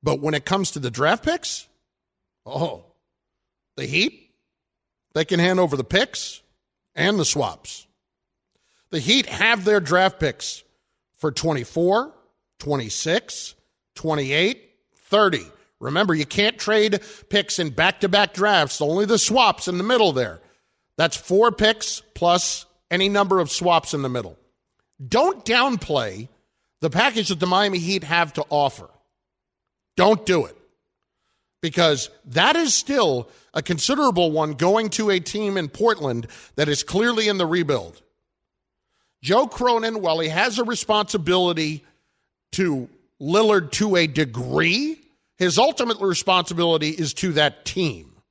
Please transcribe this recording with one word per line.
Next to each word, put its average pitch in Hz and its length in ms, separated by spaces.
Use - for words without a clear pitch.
But 139 200
when 156 120
it 147 120
comes 190 260
to - 80
the 123 120
draft 147 340
picks, - 420
oh, 123 400
the 135 100
Heat, - 460
they 156 120
can 170 140
hand 185 200
over 156 160
the 131 80
picks - 580
and 190 240
the 156 60
swaps. - 640
The 165 80
Heat 214 260
have 214 400
their 208 160
draft 180 380
picks - 440
for 156 140
twenty-four, 170 840
twenty-six, 143 960
twenty-eight, 156 760
thirty. 185 500
Remember, 165 360
you 151 100
can't 214 320
trade 208 440
picks - 300
in 165 100
back-to-back 185 640
drafts, 180 480
only 165 240
the 214 140
swaps 220 480
in 180 100
the 180 60
middle 220 280
there. 110 300
That's 160 180
four 208 360
picks 214 500
plus 175 500
any 190 200
number 196 300
of 156 120
swaps 170 420
in 143 80
the 135 80
middle. 107 280
Don't 269 400
downplay 151 840
the 160 80
package 220 400
that 180 100
the 175 60
Miami 190 340
Heat 170 240
have 160 300
to 156 160
offer. 139 400
Don't 202 300
do 170 200
it. - 100
Because 160 500
that 175 300
is 330 200
still 170 540
a 160 100
considerable 180 680
one 151 220
going 202 360
to 214 200
a 190 100
team 202 380
in 160 120
Portland 147 580
that 147 140
is 143 140
clearly 220 440
in 202 120
the 175 80
rebuild. 143 540
Joe 220 240
Cronin, 226 540
while 165 180
he 160 100
has 208 300
a 247 40
responsibility 180 1200
to 147 340
Lillard 185 520
to 208 240
a 175 100
degree, 156 960
his 180 200
ultimate 233 420
responsibility 170 920
is 156 260
to 180 180
that 147 320
team. 113 480